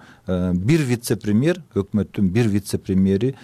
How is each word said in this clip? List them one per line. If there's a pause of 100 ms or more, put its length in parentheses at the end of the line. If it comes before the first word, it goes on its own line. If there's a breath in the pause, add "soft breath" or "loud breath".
(260 loud breath)
э,
бир
вице-премьер, (140)
өкмөттүн
бир
вице-премьери